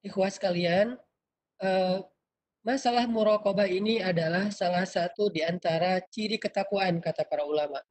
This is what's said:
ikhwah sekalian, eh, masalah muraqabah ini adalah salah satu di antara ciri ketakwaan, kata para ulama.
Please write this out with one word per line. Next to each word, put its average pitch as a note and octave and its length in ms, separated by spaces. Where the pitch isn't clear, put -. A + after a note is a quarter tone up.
ikhwah G3 320
sekalian, F3+ 640
eh, F#3 360
masalah A#3+ 420
muraqabah G#3+ 640
ini G#3 320
adalah F3+ 500
salah F3+ 380
satu F#3 420
di D#3+ 140
antara F3 560
ciri G#3+ 300
ketakwaan, G3 640
kata D#3 240
para D3 160
ulama. D3 340